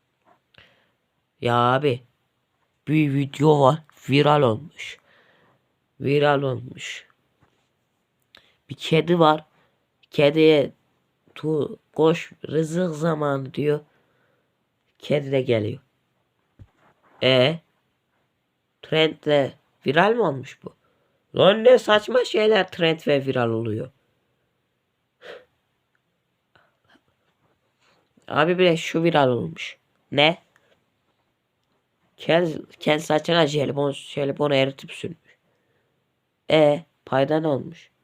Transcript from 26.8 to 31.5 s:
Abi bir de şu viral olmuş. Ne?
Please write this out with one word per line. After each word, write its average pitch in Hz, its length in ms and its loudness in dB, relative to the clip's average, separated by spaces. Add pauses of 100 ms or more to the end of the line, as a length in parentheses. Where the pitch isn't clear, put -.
Abi 165 300 0
bir 180 80 2
de 165 120 2
şu 165 260 -4
viral 156 240 2
olmuş. 143 500 -6 (340)
Ne? 147 260 2 (1800)